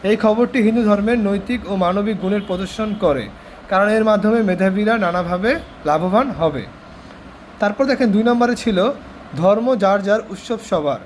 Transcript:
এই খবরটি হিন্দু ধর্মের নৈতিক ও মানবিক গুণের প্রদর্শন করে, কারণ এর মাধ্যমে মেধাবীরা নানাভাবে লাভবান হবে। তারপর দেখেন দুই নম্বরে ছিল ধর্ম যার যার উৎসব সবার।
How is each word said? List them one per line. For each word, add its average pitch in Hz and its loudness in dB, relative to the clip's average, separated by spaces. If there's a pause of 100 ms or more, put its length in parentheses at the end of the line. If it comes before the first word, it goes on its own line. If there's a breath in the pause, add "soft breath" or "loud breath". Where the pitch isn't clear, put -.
এই 208 2
খবরটি 226 2
হিন্দু 226 2
ধর্মের 214 2
নৈতিক 202 -2
ও 202 -2
মানবিক 190 0
গুণের 196 -2
প্রদর্শন 190 -4
করে, 135 0 (420 loud breath)
কারণ 202 2
এর 220 2
মাধ্যমে 214 2
মেধাবীরা 202 2
নানাভাবে 180 -2 (260)
লাভবান 185 2
হবে। 143 -2 (920 loud breath)
তারপর 208 0
দেখেন 254 2
দুই 214 2
নম্বরে 240 2
ছিল 220 0 (440)
ধর্ম 214 2
যার 196 2
যার 202 2 (100)
উৎসব 214 -8 (120)
সবার। 147 0